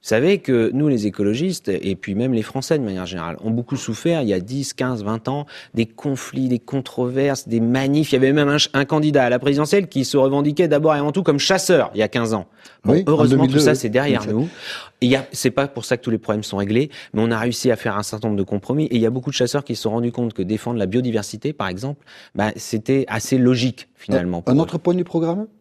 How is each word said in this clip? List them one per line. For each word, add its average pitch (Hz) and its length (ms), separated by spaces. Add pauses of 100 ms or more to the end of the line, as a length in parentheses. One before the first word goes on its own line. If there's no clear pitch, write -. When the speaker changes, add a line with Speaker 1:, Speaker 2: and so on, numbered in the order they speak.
Speaker 1:
Vous - 60
savez 151 280
que 120 360
nous, 147 140
les 113 200
écologistes, 113 600
et 95 260
puis - 180
même 123 180
les 110 120
Français 135 340
de 139 60
manière 92 240
générale, 85 360
ont 110 60
beaucoup 120 260
souffert 156 460
il 113 80
y 98 40
a 92 60
dix, 131 340
quinze, 127 300
vingt 110 240
ans, 143 200 (260)
des 113 140
conflits, 135 600
des 123 120
controverses, 131 880
des 113 120
manifs. 135 520
Il 135 40
y - 20
avait 135 140
même 147 160
un 147 120
ch-, - 140
un 135 120
candidat 151 400
à 120 40
la 123 100
présidentielle 147 480
qui 135 180
se - 100
revendiquait 143 520
d'abord 151 280
et 143 40
avant 147 120
tout 185 120
comme 143 160
chasseur 175 560
il 101 40
y 107 40
a 104 40
quinze 113 280
ans. 95 100 (400)
Bon, 107 80
Speaker 2:
Oui, 185 120
en 151 60
Speaker 1:
heureusement, 135 260
tout 135 100
Speaker 2:
deux - 0
mille 131 80
deux. 151 40
Speaker 1:
ça, 151 160
c'est 123 140
derrière 127 320
Speaker 2:
Exact. 107 120
Speaker 1:
nous. 131 140 (540)
Et 127 60
il - 20
y 131 60
a, 131 180
c'est - 180
pas 139 160
pour 120 160
ça 123 140
que - 60
tous 123 80
les 110 80
problèmes 107 240
sont 101 140
réglés, 110 320 (240)
mais 107 100
on 117 80
a 113 80
réussi 120 320
à 113 40
faire 104 220
un 104 60
certain 110 260
nombre 101 100
de 98 60
compromis. 135 400
Et 123 120
il 113 40
y 117 60
a - 20
beaucoup 123 220
de - 40
chasseurs 135 280
qui 117 120
se - 60
sont 104 100
rendus 120 200
compte 117 220
que 95 100
défendre 110 340
la 101 80
biodiversité, 113 680
par 98 160
exemple, 127 360 (300)
bah, 104 200
c'était 131 540
assez 110 300
logique, 123 560
finalement, 90 420
Speaker 2:
Un, 85 40
Speaker 1:
pour 127 120
Speaker 2:
un 135 40
Speaker 1:
eux. 156 40
Speaker 2:
autre 165 160
point 175 160
du 180 100
programme ? 175 440 (140)